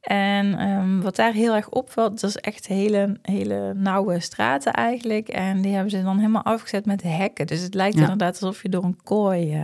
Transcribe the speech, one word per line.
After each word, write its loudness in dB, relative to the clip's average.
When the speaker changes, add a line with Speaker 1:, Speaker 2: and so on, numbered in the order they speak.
Speaker 1:
En, 2
ehm, 0
wat -2
daar 4
heel 2
erg 0
opvalt, -2
dat -2
is -6
echt -10
hele, 2
hele -2
nauwe 0
straten 0
eigenlijk. -2
En -2
die 0
hebben 0
ze -2
dan 0
helemaal 2
afgezet -2
met 0
hekken. -2
Dus -4
het -8
lijkt 2
Speaker 2:
Ja. 6
Speaker 1:
inderdaad 2
alsof -4
je -4
door -2
een -2
kooi, 0
eh, -2